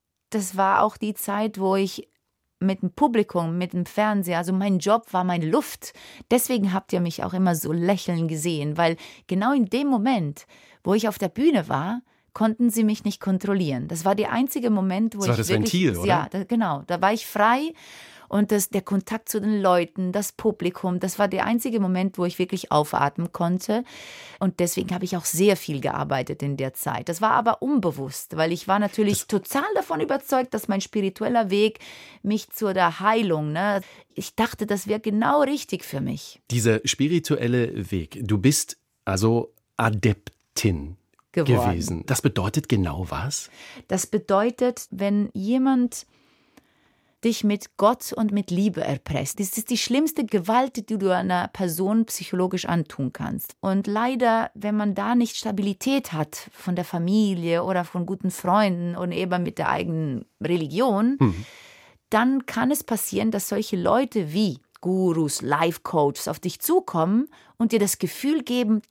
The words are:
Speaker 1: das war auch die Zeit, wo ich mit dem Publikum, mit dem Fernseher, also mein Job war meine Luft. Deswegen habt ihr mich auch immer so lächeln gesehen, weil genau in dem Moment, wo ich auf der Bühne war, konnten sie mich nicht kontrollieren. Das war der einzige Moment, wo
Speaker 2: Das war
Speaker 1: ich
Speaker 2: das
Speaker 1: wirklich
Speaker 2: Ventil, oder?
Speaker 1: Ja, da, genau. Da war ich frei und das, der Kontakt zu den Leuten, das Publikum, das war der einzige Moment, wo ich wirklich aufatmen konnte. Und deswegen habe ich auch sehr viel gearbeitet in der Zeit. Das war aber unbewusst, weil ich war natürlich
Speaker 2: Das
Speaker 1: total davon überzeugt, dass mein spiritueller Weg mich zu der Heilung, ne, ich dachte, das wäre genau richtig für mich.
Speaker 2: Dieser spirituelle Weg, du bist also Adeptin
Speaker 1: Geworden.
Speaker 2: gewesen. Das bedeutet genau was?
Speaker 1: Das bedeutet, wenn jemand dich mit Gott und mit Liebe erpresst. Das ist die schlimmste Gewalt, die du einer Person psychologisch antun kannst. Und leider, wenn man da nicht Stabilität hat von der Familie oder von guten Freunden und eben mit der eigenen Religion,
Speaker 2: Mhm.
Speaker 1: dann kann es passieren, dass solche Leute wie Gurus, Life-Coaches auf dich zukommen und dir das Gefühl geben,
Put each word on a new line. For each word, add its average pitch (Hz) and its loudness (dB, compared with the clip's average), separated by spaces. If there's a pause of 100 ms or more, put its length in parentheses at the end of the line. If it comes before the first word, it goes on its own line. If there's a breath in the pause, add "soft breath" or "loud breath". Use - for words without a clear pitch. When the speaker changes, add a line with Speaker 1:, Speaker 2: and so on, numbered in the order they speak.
(320)
Speaker 1:
das 190 -4
war 190 4
auch 214 2
die 214 -4
Zeit, 208 -4
wo 190 2
ich 196 -2 (520)
mit 190 0
dem 180 -2
Publikum, 202 2
mit 180 -4
dem 175 -2
Fernseher, 202 0
also 175 -2
mein 190 2
Job 214 2
war 185 0
meine 175 0
Luft. - -2 (380 loud breath)
Deswegen 226 2
habt 196 -4
ihr 190 2
mich 170 -4
auch 175 -4
immer 185 4
so 151 -2
lächeln 170 0
gesehen, 156 -2
weil 170 2 (320 loud breath)
genau 202 0
in 262 2
dem 262 -2
Moment, 214 0 (360 soft breath)
wo 185 0
ich 220 2
auf 196 -8
der 185 -2
Bühne 247 2
war, 180 -2 (320)
konnten 220 2
sie 220 2
mich 214 0
nicht 202 -4
kontrollieren. 180 0
Das 165 -4
war 196 4
der 208 -2
einzige 240 -2
Moment, 202 0
wo 202 -8
Speaker 2:
Das 196 -2
war 120 4
Speaker 1:
ich 110 0
Speaker 2:
das 113 0
Speaker 1:
wirklich 113 2
Speaker 2:
Ventil, 160 2
oder? 196 -2
Speaker 1:
Ja, 175 2
da, 190 -4
genau. 180 -2
Da 175 -2
war 196 4
ich 226 -4
frei 247 2 (540 loud breath)
und 202 2
das, 208 2
der 190 0
Kontakt - -4
zu 220 -2
den 208 0
Leuten, 180 2
das 202 -2
Publikum, 180 -2
das 190 -4
war 202 4
der 190 0
einzige 233 0
Moment, 185 0
wo 175 0
ich 175 -4
wirklich 180 -2
aufatmen 151 0
konnte. 185 0 (560 loud breath)
Und 190 0
deswegen 180 0
habe 185 -4
ich 180 -4
auch 170 -4
sehr 190 4
viel 143 -4
gearbeitet 143 -2
in 139 -4
der 131 -4
Zeit. 127 -6
Das 170 -4
war 220 4
aber 226 2
unbewusst, 160 -2
weil 160 2
ich 170 -6
war 196 2
natürlich 208 0
Speaker 2:
Das - -10
Speaker 1:
total 277 -2
davon 330 -2
überzeugt, 262 -2
dass 214 -6
mein 196 0
spiritueller 214 -2
Weg 208 2 (440 loud breath)
mich 208 -2
zu 202 -2
der 175 2
Heilung, 185 2
ne, 196 0 (320 loud breath)
ich - -12
dachte, 226 0
das 202 -2
wäre 214 -2
genau 226 2
richtig 269 -2
für 135 -6
mich. - -8 (100)
Speaker 2:
Dieser 113 4
spirituelle 123 0
Weg, 92 -4
du 104 2
bist - 2 (280)
also 110 0 (240)
Adeptin 101 0 (340)
Speaker 1:
Geworden. 123 4
Speaker 2:
gewesen. 85 -2
Das - 0
bedeutet 107 0
genau 90 0
was? 90 -6 (360 loud breath)
Speaker 1:
Das 185 -2
bedeutet, 240 0
wenn 202 -2
jemand 247 0 (1160 soft breath)
dich 233 0
mit 208 -2
Gott 226 2
und 214 0
mit 202 -2
Liebe 180 0
erpresst. 139 -4
Das 196 -4
ist 220 -6
die 226 0
schlimmste 294 0
Gewalt, 220 0
die 220 -6
du 190 2
einer 180 0
Person 190 0
psychologisch 185 -2
antun 156 -2
kannst. - -8
Und 196 0
leider, 226 2
wenn 208 -4
man 208 0
da 208 0
nicht 240 2
Stabilität 208 -2
hat - -6
von 180 -4
der 180 -2
Familie 175 0
oder 185 0
von 175 -4
guten 185 -4
Freunden 180 0
und 180 -4
eben 180 0
mit - -4
der 165 0
eigenen 160 -2 (140)
Religion, 208 2
Speaker 2:
Mhm. 98 2 (640 loud breath)
Speaker 1:
dann 254 2
kann 247 0
es 294 0
passieren, 214 -2
dass 202 -4
solche 214 -2
Leute 180 2
wie 180 0 (220)
Gurus, 175 0
Life-Coaches 147 0
auf 160 -4
dich - -6
zukommen 240 2 (300 soft breath)
und 226 2
dir 226 4
das 202 0
Gefühl 269 -2
geben, 226 0